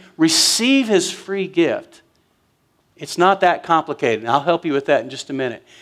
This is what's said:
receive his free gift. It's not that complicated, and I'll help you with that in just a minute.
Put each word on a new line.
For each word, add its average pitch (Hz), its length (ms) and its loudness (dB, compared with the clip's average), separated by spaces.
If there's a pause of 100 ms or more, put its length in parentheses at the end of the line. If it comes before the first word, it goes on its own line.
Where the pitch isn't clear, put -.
(160)
receive 226 720 2
his 196 220 2
free 190 380 -6
gift. 160 560 -2 (920)
It's - 220 -10
not 190 240 2
that 175 220 2
complicated, 147 560 0
and 113 100 -6
I'll 139 120 2
help 170 220 -2
you 156 100 -2
with 139 120 -2
that 139 160 2
in 127 80 -12
just 135 220 -14
a - 20 -6
minute. 131 300 -6 (180)